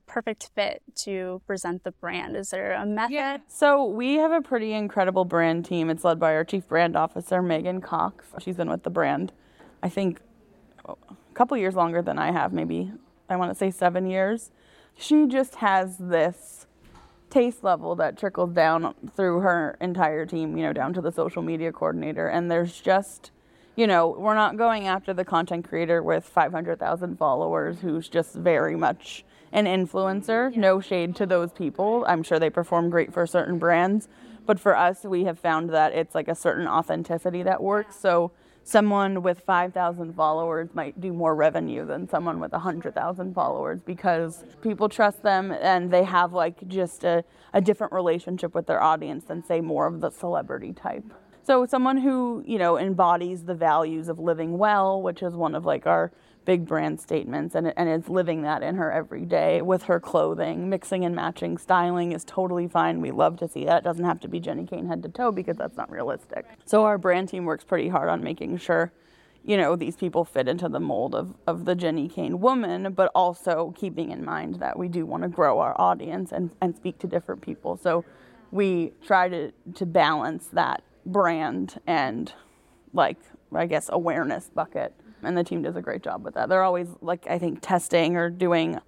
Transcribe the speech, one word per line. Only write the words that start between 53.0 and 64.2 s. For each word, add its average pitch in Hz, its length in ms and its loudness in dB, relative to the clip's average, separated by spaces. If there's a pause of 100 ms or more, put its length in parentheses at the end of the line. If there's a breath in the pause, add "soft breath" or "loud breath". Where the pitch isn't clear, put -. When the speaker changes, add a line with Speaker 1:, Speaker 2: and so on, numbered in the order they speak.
Speaker 2:
the 180 100 -4
values 160 540 2
of 165 100 -6
living 165 400 -2
well, 196 420 2
which 180 220 -4
is 175 140 -4
one 160 180 -2
of, 170 100 -6
like, 147 220 0
our 170 240 2 (340 soft breath)
big 180 220 2
brand 156 340 -2
statements, 151 540 -4
and, 165 220 0
and 170 120 0
is 160 200 -2
living 165 340 0
that 147 220 -2
in 165 120 -2
her 160 140 -2
every - 340 -4
day 165 380 2
with 185 220 0
her 175 160 2
clothing. 165 680 0
Mixing 190 360 -2
and 170 100 0
matching 170 420 -4
styling 175 540 0
is 165 140 -6
totally 180 420 -2
fine. 165 340 0
We 139 120 -4
love 160 260 2
to 165 100 -6
see 139 160 -8
that. 160 140 4
It - 60 0
doesn't 170 200 -2
have 170 160 0